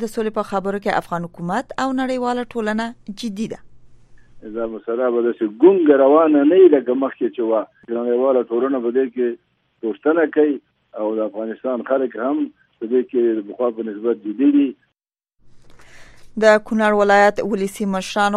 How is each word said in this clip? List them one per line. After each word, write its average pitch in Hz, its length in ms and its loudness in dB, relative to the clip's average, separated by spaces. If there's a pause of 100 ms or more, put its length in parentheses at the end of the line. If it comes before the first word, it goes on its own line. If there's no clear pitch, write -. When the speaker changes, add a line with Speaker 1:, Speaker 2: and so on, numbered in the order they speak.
Speaker 1:
د 220 100 -8
سولې 220 220 -6
په 208 140 -6
خبرو 196 340 -4
کې 196 180 0
افغان 170 260 -8
حکومت 180 460 -8 (100)
او 269 40 -2 (140)
نړیواله 247 420 -4 (100)
ټولنه 220 320 -4 (360)
جدي 214 320 -8
ده. - 60 -14 (1000)
Speaker 2:
دا 113 160 -4
مسله 117 420 -4
به 117 120 0
داسې 113 180 -2 (180)
ګونګه 170 400 6
روانه 151 480 6
نه 185 80 6
وي 190 160 10
لکه 127 300 0
مخکې 123 300 -4
چې 123 140 -6
وه. 110 120 2 (340)
نړیواله 120 560 2
ټولنه 127 340 0
په 117 120 -2
دې 135 80 2 (100)
کې 123 120 0 (540)
پوښتنه 151 420 0 (140)
کوي 151 180 2 (460)
او 107 160 -2
د 110 120 -2
افغانستان 110 600 -8
خلک 131 360 -2
هم 143 120 -2 (420)
په 117 120 -10
دې 127 180 2
کې 123 120 -2 (180)
د 101 100 -12
پخوا 120 300 -4
په 110 100 -6
نسبت 107 380 -4
جدي 131 300 0
دي. 139 120 2 (1700)
Speaker 1:
د 214 240 6
کونړ 214 300 0
ولایت 202 460 4
ولسي 202 500 -6
مشران 202 440 -2